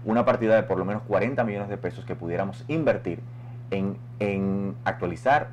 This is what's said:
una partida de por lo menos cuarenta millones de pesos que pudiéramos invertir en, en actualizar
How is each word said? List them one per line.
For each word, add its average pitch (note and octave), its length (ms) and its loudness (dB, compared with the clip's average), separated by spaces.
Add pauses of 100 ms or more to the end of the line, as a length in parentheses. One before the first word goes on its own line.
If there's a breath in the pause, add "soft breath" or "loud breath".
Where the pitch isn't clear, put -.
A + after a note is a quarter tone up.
una A#2 200 4
partida A2 300 6
de A2 80 6
por F#2 160 0
lo F2+ 60 0
menos G#2 180 -2
cuarenta A#2 420 2
millones G2+ 240 -2
de G2+ 100 -4
pesos - 260 -6
que F#2 100 -6
pudiéramos F2 540 -4
invertir A#2 520 0 (500 loud breath)
en, G2 280 0 (200)
en G2 640 0
actualizar G2 680 2